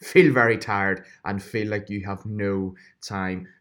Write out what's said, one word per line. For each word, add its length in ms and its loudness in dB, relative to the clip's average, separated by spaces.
feel 320 6
very 240 4
tired 480 -2
and 180 -4
feel 280 -6
like 200 -6
you 160 -6
have 200 -8
no 500 -4
time 460 -6